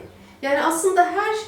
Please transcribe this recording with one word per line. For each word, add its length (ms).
Yani 200
aslında 500
her, 240